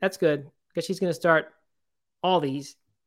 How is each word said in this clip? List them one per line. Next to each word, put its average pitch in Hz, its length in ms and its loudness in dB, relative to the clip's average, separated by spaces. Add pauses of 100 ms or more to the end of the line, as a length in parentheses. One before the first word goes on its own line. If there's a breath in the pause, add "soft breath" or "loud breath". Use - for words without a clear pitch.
That's 190 160 -2
good, 147 320 0 (260)
'cause 165 100 -4
she's 180 140 -6
gonna 175 140 0
start 160 400 2 (680)
all 180 200 2
these. 139 340 -6 (320)